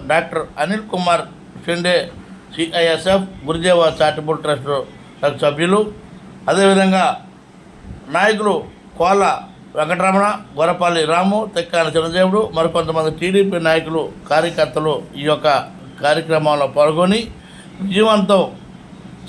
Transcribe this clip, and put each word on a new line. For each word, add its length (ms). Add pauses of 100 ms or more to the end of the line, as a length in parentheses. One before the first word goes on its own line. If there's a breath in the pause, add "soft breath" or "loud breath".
(120)
డాక్టర్ 320 (180)
అనిల్ 320
కుమార్ 300 (420)
షిండే, 300 (600)
సిఐఎస్ఎఫ్, 720 (180)
గురుదేవ 540
చారిటబుల్ 460
ట్రస్ట్ 280 (720)
సభ్యులు, 380 (680)
అదేవిధంగా 540 (1080)
నాయకులు 380 (460)
కోళ్ళ 240 (540)
వెంకటరమణ, 500 (320)
గొరపల్లి 440 (100)
రాము, 260 (160)
తెక్కాన 400
చిరంజీవుడు, 460 (160)
మరికొంతమంది 540 (100)
టీడీపీ 380 (100)
నాయకులు, 340 (280)
కార్యకర్తలు 640 (280)
ఈ 80
యొక్క 180 (560)
కార్యక్రమంలో 640 (100)
పాల్గొని 440 (600 loud breath)
విజయవంతం 640 (840)